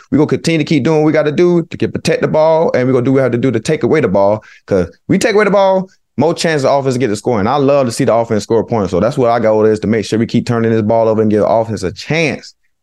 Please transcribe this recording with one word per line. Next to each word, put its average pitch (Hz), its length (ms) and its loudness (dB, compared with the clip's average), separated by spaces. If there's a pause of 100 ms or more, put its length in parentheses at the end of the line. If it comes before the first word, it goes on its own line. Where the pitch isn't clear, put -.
we - 80 0
gonna 147 100 2
continue 165 320 -2
to 156 40 -2
keep 147 200 0
doing 156 180 2
what 151 40 2
we 156 60 2
gotta 147 200 0
do 175 340 2
to - 120 -14
get, - 160 -4
protect - 280 -2
the 147 80 -2
ball, 156 440 2
and 127 140 0
we 131 60 2
gonna 123 100 0
do 135 80 0
what 131 60 2
we 135 40 2
have 120 120 0
to 123 40 -2
do 127 140 0
to 113 80 -2
take 160 240 -2
away 139 160 2
the - 80 0
ball. 101 380 0 (200)
'Cause 92 240 0 (200)
we 139 80 2
take 220 180 0
away 214 80 4
the 196 80 0
ball, 190 380 2 (260)
more 160 180 0
chances 160 280 -2
the 127 100 0
offense 135 260 0
get 127 100 -2
to 104 100 -2
score. 120 220 -2
And 101 100 0
I 143 80 0
love 139 280 2
to 117 60 -4
see 135 140 -2
the 113 80 2
offense 110 300 0
score 110 220 0
points. 101 260 -2
So 90 100 0
that's 127 160 -2
what 120 120 2
I 120 100 0
got 110 180 2
with 107 140 4
is 107 100 -2
to 95 60 -4
make 107 180 0
sure 110 120 -2
we 113 80 0
keep - 200 -2
turning 117 260 0
this 110 120 0
ball 113 260 2
over 110 120 0
and 110 80 2
give 104 120 2
the - 60 2
offense 110 360 -2
a 85 80 -4
chance 151 640 -6 (280)